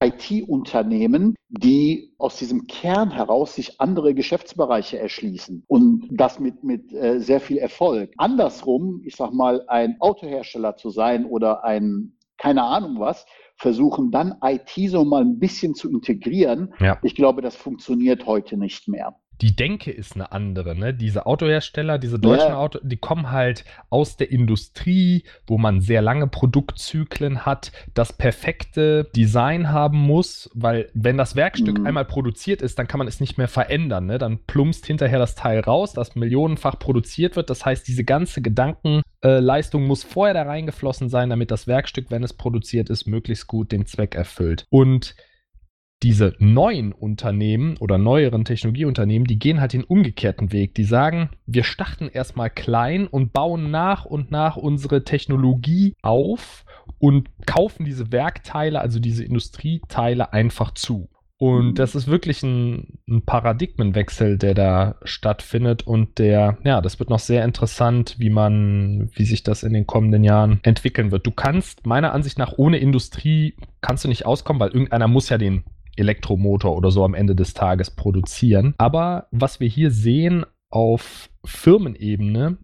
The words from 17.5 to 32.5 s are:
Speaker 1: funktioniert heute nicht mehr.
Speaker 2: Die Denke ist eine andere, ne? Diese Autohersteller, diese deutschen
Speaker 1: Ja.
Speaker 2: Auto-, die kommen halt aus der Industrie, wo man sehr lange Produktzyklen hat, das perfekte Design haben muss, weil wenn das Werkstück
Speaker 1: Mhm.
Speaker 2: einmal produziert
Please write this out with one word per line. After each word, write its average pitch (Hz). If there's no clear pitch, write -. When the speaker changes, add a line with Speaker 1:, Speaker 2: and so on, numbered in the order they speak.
Speaker 1:
funktioniert 123
heute 107
nicht 101
mehr. -
Speaker 2:
Die 110
Denke 160
ist -
eine 95
andere, 92
ne? 104
Diese 110
Autohersteller, 151
diese 120
deutschen 123
Speaker 1:
Ja. 143
Speaker 2:
Auto-, 147
die 123
kommen 160
halt 123
aus 143
der -
Industrie, 175
wo 113
man 104
sehr 107
lange 131
Produktzyklen 139
hat, 139
das 117
perfekte 151
Design 123
haben 147
muss, 147
weil 117
wenn 120
das 135
Werkstück 139
Speaker 1:
Mhm. 143
Speaker 2:
einmal 143
produziert 135